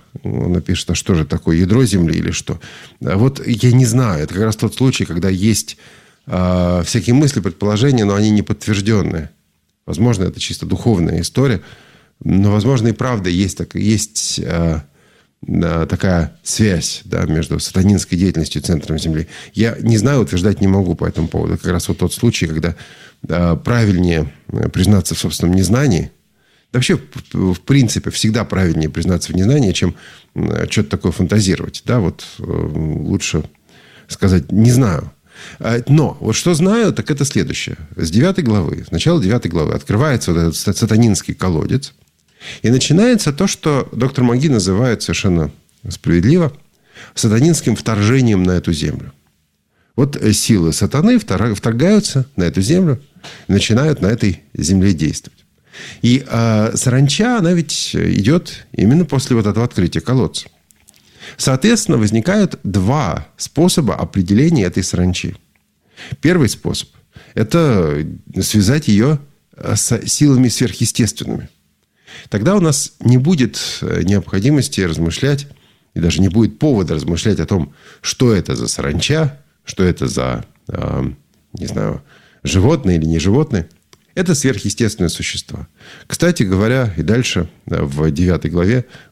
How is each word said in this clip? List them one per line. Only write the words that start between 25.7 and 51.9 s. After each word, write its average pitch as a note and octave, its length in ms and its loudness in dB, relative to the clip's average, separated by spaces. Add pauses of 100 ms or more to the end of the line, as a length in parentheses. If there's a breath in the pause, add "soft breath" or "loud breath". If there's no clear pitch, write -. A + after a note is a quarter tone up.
Да B2 80 0
вообще, C#3 180 0 (360)
в, F#2 220 0
в - 40 -8
принципе, C3+ 520 2
всегда A2 340 0
правильнее E2 440 0
признаться E2+ 440 -2
в - 20 -2
незнании, G#2 380 2
чем, F2 240 -2 (380 loud breath)
э, E2 340 -2
чё-то G#2 200 -2
такое F#2 220 -2
фантазировать. F#2 720 -2
Да, A#2+ 160 0
вот, E2 260 -4 (140)
э, - 40 -12
лучше D#2+ 1000 -4 (640 loud breath)
сказать F2+ 460 0
«не A2+ 180 4
знаю». A#2 400 0 (480 loud breath)
А, A#2 280 -2
но C3+ 320 2
вот A2+ 160 -2
что F3 180 0
знаю, F#3 400 2
так - 180 -6
это C#3+ 140 -2
следующее. - 520 -4 (180)
С D#2+ 160 -4
девятой E3 320 2
главы, G#2 440 0
с - 40 -20
начала E3 300 2
девятой G#2 300 0
главы D#2 220 0
открывается G#2+ 580 0
вот E2 80 2
этот E2 160 0
са-, - 180 -4
сатанинский A2 600 2
колодец. F#2 600 -2 (680 loud breath)
И G#2+ 80 0
начинается D#3+ 640 2
то, F3+ 140 0
что D3 440 -2
доктор B2 320 0
Маги B2 240 2
называет G#2+ 540 2
совершенно E2 500 0 (380)
справедливо A#2+ 640 2 (600 loud breath)
сатанинским A#2+ 640 2
вторжением G#2+ 680 2
на F2+ 80 2
эту F2 220 0
землю. D2 400 -6 (840)
Вот, B2+ 200 0
э, A2 180 2
силы E2+ 400 2
сатаны E3+ 440 2
втора-, A#2 360 0
вторгаются C3+ 720 0 (100)